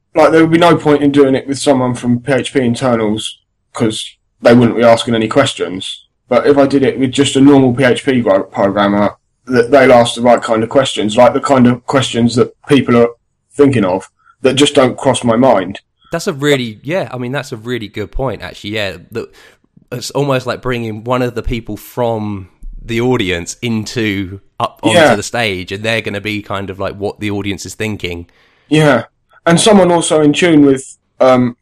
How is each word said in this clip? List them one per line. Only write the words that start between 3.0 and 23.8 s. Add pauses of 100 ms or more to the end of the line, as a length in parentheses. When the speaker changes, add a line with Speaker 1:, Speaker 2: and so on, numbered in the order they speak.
Speaker 1:
'cause (260)
they
wouldn't
be
asking
any
questions. (200)
But
if
I
did
it
with
just
a
normal
P
H
P
gro-,
programmer, (320)
th-,
they'll
ask
the
right
kind
of
questions,
like,
the
kind
of
questions
that (140)
people
are (420)
thinking
of (320)
that
just
don't
cross
my
mind. (320)
Speaker 2:
That's
a
really,
yeah,
I
mean,
that's
a
really
good
point,
actually,
yeah. (160)
The, (640)
it's
almost
like
bringing
one
of
the
people
from (340)
the
audience
into, (180)